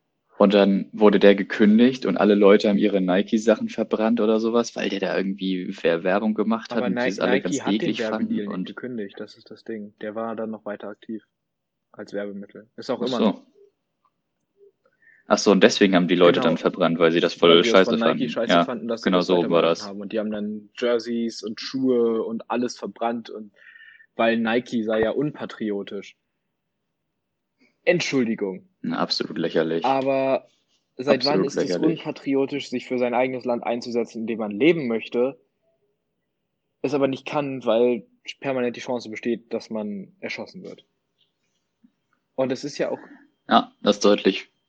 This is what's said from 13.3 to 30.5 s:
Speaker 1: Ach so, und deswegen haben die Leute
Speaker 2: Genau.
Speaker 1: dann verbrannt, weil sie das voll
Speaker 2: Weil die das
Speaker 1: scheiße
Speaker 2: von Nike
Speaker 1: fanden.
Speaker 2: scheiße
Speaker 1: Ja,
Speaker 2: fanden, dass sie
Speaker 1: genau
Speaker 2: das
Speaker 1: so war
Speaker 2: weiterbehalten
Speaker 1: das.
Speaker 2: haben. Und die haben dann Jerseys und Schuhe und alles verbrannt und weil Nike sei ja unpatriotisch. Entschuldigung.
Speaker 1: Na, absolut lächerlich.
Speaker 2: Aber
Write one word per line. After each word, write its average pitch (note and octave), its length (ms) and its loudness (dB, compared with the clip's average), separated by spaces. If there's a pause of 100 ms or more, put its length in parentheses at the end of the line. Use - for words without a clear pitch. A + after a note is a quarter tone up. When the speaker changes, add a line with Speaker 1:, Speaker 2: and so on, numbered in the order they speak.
Speaker 1:
Ach - 120 2
so, G#2 140 4
und F#2+ 100 4
deswegen G#2 320 6
haben F2 140 2
die F2+ 80 2
Leute F2 240 6
Speaker 2:
Genau. E2 80 2
Speaker 1:
dann E2 100 0
verbrannt, E2 400 0
weil E2 140 4
sie E2+ 80 2
das E2+ 140 0
voll E2+ 160 4
Speaker 2:
Weil E2+ 120 8
die F2+ 60 2
das - 40 2
Speaker 1:
scheiße F#2 180 6
Speaker 2:
von - 100 0
Nike D#2 180 0
Speaker 1:
fanden. - 120 -2
Speaker 2:
scheiße A#2 220 -2
Speaker 1:
Ja, E2+ 120 4
Speaker 2:
fanden, A#2 240 -8
dass A#2 140 -6
sie - 80 -6
Speaker 1:
genau F2+ 80 4
Speaker 2:
das F2 80 0
Speaker 1:
so F#2 100 2
war E2 260 2
Speaker 2:
weiterbehalten E2 60 4
Speaker 1:
das. E2+ 200 -2
Speaker 2:
haben. G2 120 -12
Und G2+ 120 -10
die A2 60 -2
haben G#2+ 140 -4
dann G#2+ 440 -8
Jerseys A#2 640 -2
und G#2+ 180 -10
Schuhe A#2+ 640 0
und A2+ 260 -8
alles A#2+ 280 -4
verbrannt A#2 520 -8
und G#2+ 220 -16 (640)
weil A2+ 220 2
Nike A#2 460 -2
sei A2 180 0
ja A2 80 0
unpatriotisch. G#2 1080 -6 (1700)
Entschuldigung. A2+ 840 -2 (140)
Speaker 1:
Na, E2 160 -6
absolut - 400 -4
lächerlich. E2 460 -2
Speaker 2:
Aber C3+ 640 0 (480)